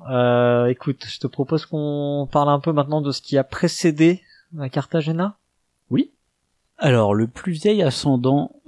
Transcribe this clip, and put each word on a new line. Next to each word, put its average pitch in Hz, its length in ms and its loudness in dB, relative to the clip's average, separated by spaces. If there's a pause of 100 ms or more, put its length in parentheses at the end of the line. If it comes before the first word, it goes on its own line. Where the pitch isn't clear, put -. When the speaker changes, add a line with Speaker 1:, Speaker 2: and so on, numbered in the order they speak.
Speaker 1:
Euh, 120 580 2
écoute, 127 420 -4
je - 100 -14
te 135 80 -6
propose 147 380 -4
qu'on 147 640 -4
parle 143 180 2
un 143 120 2
peu 165 100 -2
maintenant 147 300 0
de 143 100 -2
ce - 100 -6
qui - 160 -2
a 135 60 4
précédé 165 800 0 (320)
la 139 160 -8
Cartagena. 160 680 -2 (540)
Speaker 2:
Oui. 240 200 0 (640)
Alors, 113 360 2
le 110 140 2
plus - 240 -8
vieil 202 320 2
ascendant, 135 720 0 (140)